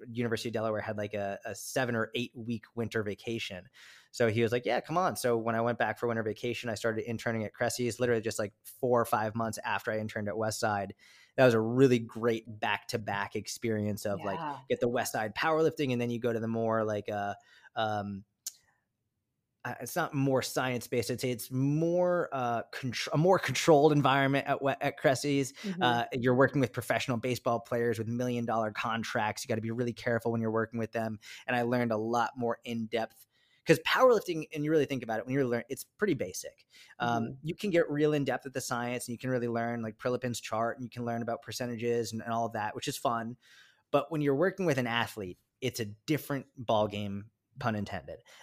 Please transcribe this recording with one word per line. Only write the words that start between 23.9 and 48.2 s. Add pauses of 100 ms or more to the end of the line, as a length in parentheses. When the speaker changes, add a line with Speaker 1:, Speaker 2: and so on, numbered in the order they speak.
Speaker 1:
environment
at
we-,
at
Cressy's. (120)
Speaker 2:
Mm-hmm.
Speaker 1:
Uh, (100)
you're
working
with
professional
baseball
players
with
million-dollar
contracts.
You
gotta
be
really
careful
when
you're
working
with
them. (260)
And
I
learned
a
lot
more
in-depth, (400)
'cause
powerlifting,
and
you
really
think
about
it,
when
you're
learn-,
it's
pretty
basic. (320)
Um,
Speaker 2:
Mm-hmm. (100)
Speaker 1:
you
can
get
real
in-depth
with
the
science,
and
you
can
really
learn,
like,
Prilepin's
chart,
and
you
can
learn
about
percentages
and,
and
all
of
that,
which
is
fun. (540)
But
when
you're
working
with
an
athlete, (220)
it's
a
different (120)
ballgame, (340)
pun
intended. (200)